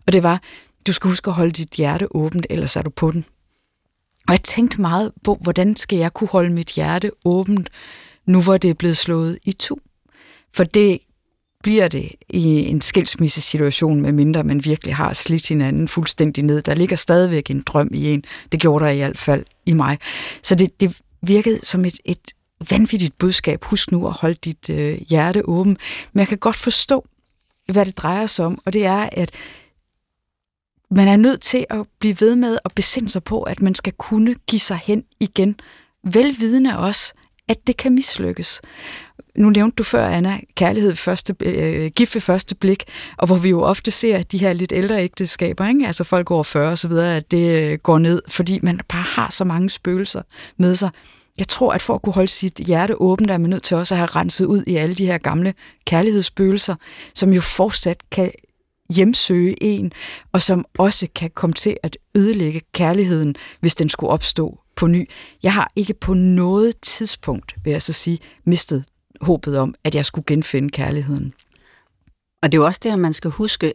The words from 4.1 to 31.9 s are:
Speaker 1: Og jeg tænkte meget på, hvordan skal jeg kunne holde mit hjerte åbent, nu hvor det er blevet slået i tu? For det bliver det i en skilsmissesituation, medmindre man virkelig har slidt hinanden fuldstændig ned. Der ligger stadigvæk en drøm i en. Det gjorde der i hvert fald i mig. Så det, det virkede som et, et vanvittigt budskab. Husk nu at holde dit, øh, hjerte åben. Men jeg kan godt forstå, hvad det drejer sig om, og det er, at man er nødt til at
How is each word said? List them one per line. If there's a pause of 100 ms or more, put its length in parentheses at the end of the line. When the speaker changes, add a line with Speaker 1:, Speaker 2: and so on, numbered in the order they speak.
Speaker 1:
Og
jeg
tænkte
meget (120)
på,
hvordan
skal
jeg
kunne
holde
mit
hjerte (140)
åbent, (560)
nu
hvor
det
er
blevet
slået
i
tu? (800)
For
det (640)
bliver
det (180)
i
en
skilsmissesituation,
medmindre
man
virkelig
har
slidt
hinanden
fuldstændig
ned.
Der
ligger
stadigvæk
en
drøm
i
en. (280)
Det
gjorde
der
i
hvert
fald (220)
i
mig. (440)
Så
det,
det (220)
virkede
som
et,
et (520)
vanvittigt
budskab.
Husk
nu
at
holde (100)
dit,
øh, (100)
hjerte
åben. (360)
Men
jeg
kan
godt
forstå, (680)
hvad
det
drejer
sig
om,
og
det
er,
at (1600)
man
er
nødt
til
at (140)